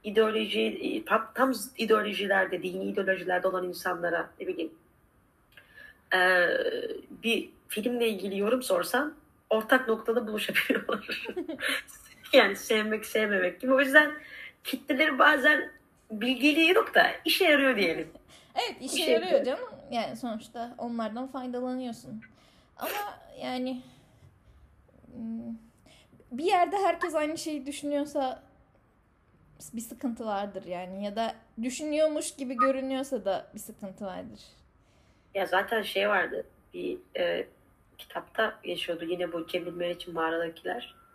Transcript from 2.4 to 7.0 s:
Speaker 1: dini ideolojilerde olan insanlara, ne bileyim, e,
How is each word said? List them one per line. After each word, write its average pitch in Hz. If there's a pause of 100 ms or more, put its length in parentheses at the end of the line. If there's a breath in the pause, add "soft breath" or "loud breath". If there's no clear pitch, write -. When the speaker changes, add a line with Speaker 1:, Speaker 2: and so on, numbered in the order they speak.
Speaker 1:
dini 185
ideolojilerde 190
olan 185
insanlara, 175 (100)
ne 196
bileyim, 165 (1400 loud breath)
e, 180 (760)